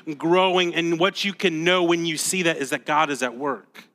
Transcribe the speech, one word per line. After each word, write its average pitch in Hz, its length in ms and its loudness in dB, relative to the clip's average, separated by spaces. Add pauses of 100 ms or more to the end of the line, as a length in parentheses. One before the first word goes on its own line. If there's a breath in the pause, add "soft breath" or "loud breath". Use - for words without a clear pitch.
(160 loud breath)
growing, 180 580 2
and 170 260 0
what 190 240 0
you 196 80 -4
can 165 320 -2
know 180 180 2
when 170 240 0
you 160 100 -4
see 185 260 -2
that 165 160 0
is 135 120 -6
that 139 160 -6
God 151 240 2
is 127 140 -4
at 120 120 -4
work. 131 460 -8 (120)